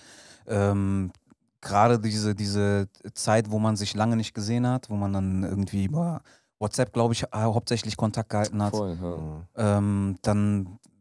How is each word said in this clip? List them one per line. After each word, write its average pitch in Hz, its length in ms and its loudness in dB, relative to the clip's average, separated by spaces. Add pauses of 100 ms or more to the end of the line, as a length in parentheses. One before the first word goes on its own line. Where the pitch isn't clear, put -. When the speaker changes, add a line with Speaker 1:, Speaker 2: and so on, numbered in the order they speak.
(480)
Speaker 1:
ähm, 98 640 2 (500)
gerade 110 380 4
diese, 107 340 0
diese 101 540 0 (260)
Zeit, 110 380 2
wo 107 80 0
man 110 160 2
sich 101 180 -4
lange 113 220 2
nicht 110 180 -4
gesehen 117 320 -2
hat, 123 240 -2
wo 107 60 -4
man 101 160 -2
dann 95 320 0
irgendwie 98 400 -2
über 160 380 -2 (380)
WhatsApp, 107 340 -2
glaub 117 180 2
ich, - 120 -2
hau-, 110 320 0
hauptsächlich 110 420 -2
Kontakt 110 320 -2
gehalten 104 340 0
hat. 104 100 0
Speaker 2:
Voll, 95 280 -2
ja. 87 160 -6
Speaker 3:
Mhm. 78 260 -10 (120)
Speaker 1:
Ähm, 101 680 0
dann 104 580 0 (220)